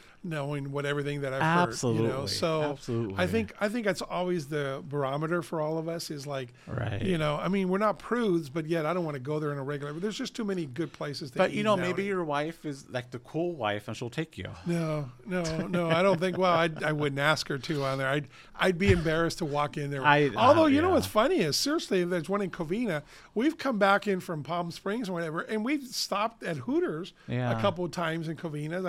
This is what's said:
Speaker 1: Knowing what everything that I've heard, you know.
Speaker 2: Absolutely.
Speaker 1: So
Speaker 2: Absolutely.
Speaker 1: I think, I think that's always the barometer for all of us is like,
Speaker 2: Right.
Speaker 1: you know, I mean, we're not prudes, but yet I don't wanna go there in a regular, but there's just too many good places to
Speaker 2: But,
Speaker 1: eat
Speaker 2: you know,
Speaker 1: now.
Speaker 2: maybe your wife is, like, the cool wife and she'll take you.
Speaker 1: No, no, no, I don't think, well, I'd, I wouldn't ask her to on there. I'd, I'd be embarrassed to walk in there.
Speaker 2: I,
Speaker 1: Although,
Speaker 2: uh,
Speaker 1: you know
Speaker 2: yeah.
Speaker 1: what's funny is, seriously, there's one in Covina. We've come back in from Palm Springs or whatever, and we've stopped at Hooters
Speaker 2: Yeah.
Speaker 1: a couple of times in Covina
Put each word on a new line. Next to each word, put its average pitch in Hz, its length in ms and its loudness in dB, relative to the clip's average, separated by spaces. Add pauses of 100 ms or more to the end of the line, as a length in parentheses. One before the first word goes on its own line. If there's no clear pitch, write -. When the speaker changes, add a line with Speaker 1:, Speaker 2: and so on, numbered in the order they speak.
(240)
Speaker 1:
Knowing 143 480 -4
what 143 120 -2
everything 143 360 -2
that 135 120 -4
I've 135 80 -2
heard, 160 100 4
you 165 40 4
know. 175 140 4
Speaker 2:
Absolutely. 113 600 0
Speaker 1:
So 160 340 0 (100)
Speaker 2:
Absolutely. 117 460 -4
Speaker 1:
I 180 100 2
think, 208 320 0
I 208 80 0
think 220 180 -2
that's 185 160 0
always 180 460 -2
the 139 400 -4
barometer 147 540 0
for 165 180 -4
all 156 180 -2
of 160 100 -4
us 170 220 -6
is 139 160 -8
like, 135 260 -6 (140)
Speaker 2:
Right. 104 340 -4
Speaker 1:
you 190 180 0
know, 151 220 0
I - 60 -2
mean, 190 220 2
we're 185 100 2
not 208 220 0
prudes, 190 500 0
but 151 160 -6
yet 165 180 0
I 151 100 0
don't 180 100 -2
wanna 143 160 -6
go 147 180 -4
there 151 140 -2
in 143 60 -6
a 139 40 -6
regular, 143 300 -6
but 165 100 -8
there's 208 160 -4
just 254 160 -6
too 233 100 -4
many 190 220 -2
good 147 260 -6
places 147 380 -8
to - 80 -12
Speaker 2:
But, 185 140 4
Speaker 1:
eat - 60 -2
Speaker 2:
you 208 40 2
know, 208 140 4
Speaker 1:
now. 180 60 2
Speaker 2:
maybe 180 200 0
your 190 220 -2
wife 151 420 -2
is, 139 240 -8
like, 123 220 -4
the 123 80 -8
cool 170 340 -2
wife 104 320 0
and 113 100 -6
she'll 120 140 -6
take 160 260 -6
you. 95 120 -8 (180)
Speaker 1:
No, 160 420 -2 (160)
no, 180 200 -2 (240)
no, 175 200 0
I 165 140 4
don't 190 160 6
think, 180 180 0
well, 185 160 4
I'd, 165 300 2
I 156 80 0
wouldn't 147 300 0
ask 151 260 4
her 147 120 -2
to 143 260 -4
on 135 140 -2
there. 135 100 0
I'd, 143 180 0 (300)
I'd 180 200 4
be 196 140 4
embarrassed 165 480 2
to 180 60 -4
walk 143 320 0
in 143 160 -4
there. 135 120 -2
Speaker 2:
I, 147 320 8
Speaker 1:
Although, 294 280 8
Speaker 2:
uh, - 20 6
Speaker 1:
you 294 160 6
know 359 60 4
Speaker 2:
yeah. 381 60 4
Speaker 1:
what's 294 120 4
funny 269 320 4
is, 156 180 2
seriously, 277 460 0
there's 175 260 -2
one 202 140 0
in 185 80 -4
Covina. 180 520 -2 (340)
We've 294 200 2
come 254 220 -2
back 196 300 6
in 190 100 2
from 165 240 -6
Palm 175 300 -4
Springs 202 360 -4
or 190 40 -2
whatever, 170 300 -4
and 220 220 -2
we've 277 220 -2
stopped - 560 -2
at 185 140 -4
Hooters 175 560 -2 (160)
Speaker 2:
Yeah. 123 280 0
Speaker 1:
a 113 40 -2
couple 180 240 0
of 170 80 -4
times 165 360 -2
in 160 80 -4
Covina 156 520 -6